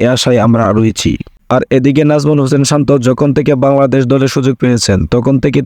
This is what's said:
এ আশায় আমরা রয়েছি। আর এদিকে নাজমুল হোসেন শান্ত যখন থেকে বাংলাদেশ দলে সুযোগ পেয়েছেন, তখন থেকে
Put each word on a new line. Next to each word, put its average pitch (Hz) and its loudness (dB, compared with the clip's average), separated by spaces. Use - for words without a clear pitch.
এ - 0
আশায় 123 0
আমরা 117 2
রয়েছি। - -2
আর 127 0
এদিকে 135 0
নাজমুল 147 0
হোসেন 139 0
শান্ত 147 0
যখন 131 0
থেকে 147 0
বাংলাদেশ 135 2
দলে 135 0
সুযোগ 135 0
পেয়েছেন, 120 0
তখন 123 0
থেকে 143 -2